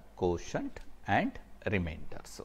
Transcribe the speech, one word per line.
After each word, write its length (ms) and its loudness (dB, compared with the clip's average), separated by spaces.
quotient 540 2
and 120 2
ರಿಮೈಂಡರ್ಸ್. 680 -2